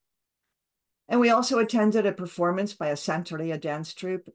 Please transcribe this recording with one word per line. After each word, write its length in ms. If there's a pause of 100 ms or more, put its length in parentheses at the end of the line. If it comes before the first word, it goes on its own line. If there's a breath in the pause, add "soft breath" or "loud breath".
(1080)
And 100
we 120
also 280
attended 480
a 60
performance 640
by 160
a 40
Santeria 640
dance 320
troupe. 420